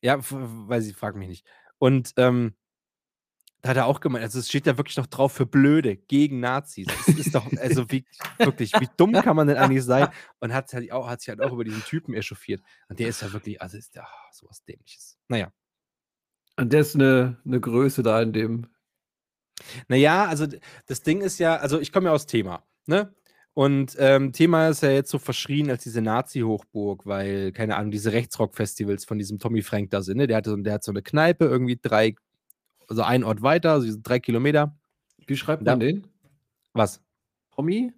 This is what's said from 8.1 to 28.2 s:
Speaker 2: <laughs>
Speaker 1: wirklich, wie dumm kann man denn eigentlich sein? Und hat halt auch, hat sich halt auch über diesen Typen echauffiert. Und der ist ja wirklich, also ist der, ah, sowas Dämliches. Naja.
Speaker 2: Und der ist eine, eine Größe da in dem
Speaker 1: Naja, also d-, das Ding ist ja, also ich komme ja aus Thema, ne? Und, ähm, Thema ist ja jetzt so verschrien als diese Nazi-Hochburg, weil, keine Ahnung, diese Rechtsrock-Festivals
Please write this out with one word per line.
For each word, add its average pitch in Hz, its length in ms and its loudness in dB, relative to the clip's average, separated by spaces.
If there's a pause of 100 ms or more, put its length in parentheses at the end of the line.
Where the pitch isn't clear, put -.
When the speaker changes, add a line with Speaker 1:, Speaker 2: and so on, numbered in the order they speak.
Speaker 2:
<laughs> - 200 -2
Speaker 1:
wirklich, 143 360 2
wie 131 180 0
dumm 196 240 6
kann 226 160 4
man 151 120 4
denn 143 80 4
eigentlich 135 260 4
sein? 123 280 4 (280)
Und 120 160 -6
hat 135 180 -6
halt 120 200 -10
auch, 120 160 -6
hat 120 120 -10
sich - 80 -14
halt 107 120 -10
auch 131 120 -2
über 120 120 -6
diesen 110 180 -8
Typen 143 320 -8
echauffiert. 104 480 -8 (260)
Und 87 120 -14
der 117 80 -4
ist 117 120 -8
ja 101 120 -10
wirklich, 104 280 -12
also 92 160 -16
ist - 200 -20
der, 82 80 -20
ah, - 280 -20
sowas - 320 -20
Dämliches. - 540 -20 (100)
Naja. 101 240 -4 (1040)
Speaker 2:
Und 123 180 -2
der 151 60 6
ist 147 140 0
eine, 131 520 4
eine 127 140 -2
Größe 127 420 0
da 110 180 2
in 113 140 0
dem 113 320 -4 (1200)
Speaker 1:
Naja, 151 380 4
also 160 200 -2
d-, 139 140 -12 (260)
das - 160 -10
Ding 175 180 0
ist 190 180 -4
ja, 165 180 2
also 147 240 -2
ich 143 120 -8
komme 185 140 2
ja 160 60 4
aus 147 140 0
Thema, 92 380 -4 (220)
ne? 196 280 0 (400)
Und, 139 440 2
ähm, 135 340 4
Thema 160 360 4
ist 151 160 0
ja 139 60 4
jetzt 139 200 2
so 143 80 -4
verschrien 143 500 -4
als 123 140 -4
diese 117 180 -6
Nazi-Hochburg, 110 1080 -4
weil, 98 440 -4
keine 107 260 -4
Ahnung, 107 140 -4
diese 104 220 -2
Rechtsrock-Festivals 107 920 -4